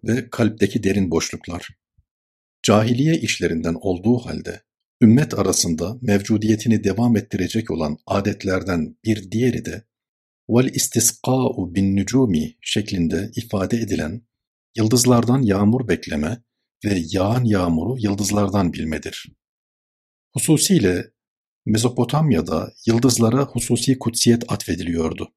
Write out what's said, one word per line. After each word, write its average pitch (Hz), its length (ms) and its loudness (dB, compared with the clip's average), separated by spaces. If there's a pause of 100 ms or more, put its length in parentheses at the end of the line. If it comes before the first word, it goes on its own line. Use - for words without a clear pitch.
ve 120 260 -2
kalpteki 104 520 0
derin 95 280 0
boşluklar. - 580 -6 (920)
Cahiliye 120 580 2
işlerinden 85 600 -2
olduğu 98 380 0
halde, 80 440 -10 (400)
ümmet 117 360 6
arasında 90 640 -2
mevcudiyetini 107 800 0
devam 110 320 2
ettirecek 98 540 -4
olan 80 360 -4
adetlerden 95 1000 -2
bir 104 260 -2
diğeri 113 340 -2
de, 80 200 -10 (680)
"Vel 123 240 2
istisqa'u 120 1000 -2
bin 98 220 2
nucumi" 98 640 0
şeklinde 90 760 -2
ifade 104 400 -2
edilen, 101 460 -4 (540)
yıldızlardan 120 680 4
yağmur 104 460 2
bekleme 82 540 -4 (420)
ve 98 260 0
yağan 104 340 0
yağmuru 92 540 0
yıldızlardan 101 720 0
bilmedir. 78 600 -8 (1000)
Hususiyle 135 800 2 (560)
Mezopotamya'da 117 1040 0 (140)
yıldızlara 117 580 2
hususi 127 540 -2
kutsiyet 117 540 2
atfediliyordu. 85 840 -4